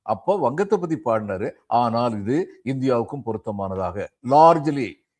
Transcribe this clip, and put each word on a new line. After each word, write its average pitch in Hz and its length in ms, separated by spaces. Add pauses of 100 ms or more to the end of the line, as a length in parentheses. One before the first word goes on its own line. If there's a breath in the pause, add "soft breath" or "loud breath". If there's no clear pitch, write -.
அப்போ 170 360
வங்கத்தை 180 400
பத்தி 165 280
பாடினாரு. 107 460 (160)
ஆனால் 117 520
இது 135 460
இந்தியாவுக்கும் 131 600
பொருத்தமானதாக, 98 840 (160)
largely 143 680 (260)